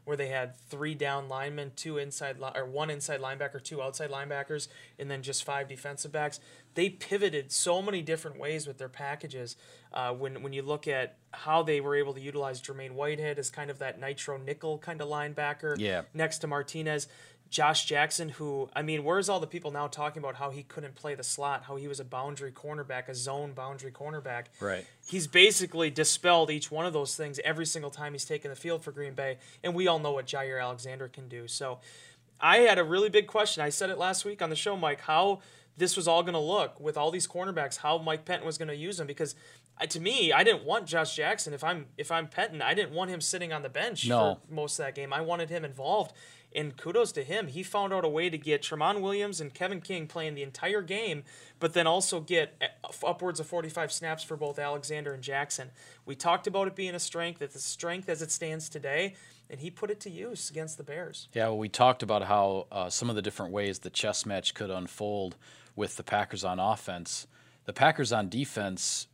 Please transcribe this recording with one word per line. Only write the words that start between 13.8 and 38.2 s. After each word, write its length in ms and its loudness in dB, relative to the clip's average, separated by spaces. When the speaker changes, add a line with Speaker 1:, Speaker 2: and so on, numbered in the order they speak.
Speaker 1:
nitro 380 -6
nickel 400 -4
kind 240 -8
of 80 -4
linebacker 680 -2
Speaker 2:
Yeah. 260 0
Speaker 1:
next 260 0
to 80 -6
Martinez. 600 -2
Josh 380 4
Jackson, 440 2
who, 460 -4
I 60 0
mean, 220 -2
where's 260 2
all 100 2
the 80 -2
people 220 -8
now 180 -2
talking 320 -6
about 160 -6
how 140 -6
he 140 -10
couldn't 320 -12
play 180 -6
the 100 -8
slot, 420 -2
how 100 -10
he 120 -8
was 120 -6
a 40 -8
boundary 480 -6
cornerback, 560 -8
a 60 -10
zone 400 -4
boundary 380 -10
cornerback? 540 -8
Speaker 2:
Right. 240 -2
Speaker 1:
He's 200 -2
basically 640 6
dispelled 580 6
each 220 -4
one 160 -2
of 40 -2
those 240 -2
things 300 -6
every 220 0
single 240 -4
time 220 -8
he's 120 -6
taken 240 -4
the 60 -8
field 280 -4
for 80 -8
Green 220 -8
Bay, 240 -4
and 120 -2
we 120 4
all 120 6
know 120 0
what 140 -2
Jaire 360 -4
Alexander 460 -6
can 220 -16
do. 180 -10
So 320 -6
I 160 10
had 220 10
a 40 6
really 260 4
big 180 6
question. 340 2
I 80 2
said 220 0
it 80 -4
last 260 0
week 160 -4
on 80 0
the 60 -2
show, 200 0
Mike, 260 0
how 380 6
this 180 2
was 120 0
all 160 8
gonna 180 2
look 380 2
with 180 -2
all 140 4
these 160 0
cornerbacks, 500 -2
how 220 2
Mike 260 -2